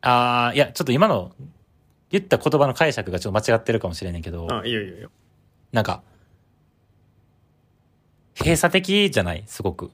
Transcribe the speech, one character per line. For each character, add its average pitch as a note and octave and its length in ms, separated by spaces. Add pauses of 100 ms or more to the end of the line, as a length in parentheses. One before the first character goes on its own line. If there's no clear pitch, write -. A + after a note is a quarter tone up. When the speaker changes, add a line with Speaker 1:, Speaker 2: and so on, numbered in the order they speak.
Speaker 1:
あ B2 520
ー、 B2+ 40
い - 20
や、 C#3 140
ち - 80
ょ - 20
っ D3+ 40
と C3 60
今 E3+ 160
の G#2+ 240 (760)
言 G3 100
っ G3 40
た C3 140
言 D3+ 220
葉 C#3+ 60
の B2+ 80
解 D#3 180
釈 F#2+ 180
が F2 80
ち - 80
ょ G#2 40
っ F#2 40
と G#2+ 180
間 A2+ 40
違 - 20
っ - 40
て A#2 100
る A2 80
か F#2+ 80
も E2+ 60
し - 100
れ F2+ 60
ん E2+ 40
ね E2+ 60
ん - 20
け E2+ 80
ど、 E2+ 220
Speaker 2:
あ、 A2 140
い B2 40
い - 20
よ G#2+ 100
い - 20
い F#2+ 40
よ F2 80
い - 20
い - 40
よ。 - 80 (640)
Speaker 1:
な A2+ 80
ん G#2 40
か、 - 180 (2250)
閉 E3 160
鎖 F3 160
的 F#3+ 400
じ B2 80
ゃ G2+ 40
な E2+ 120
い？ F#2 120
す - 160
ご F#2+ 100
く。 - 220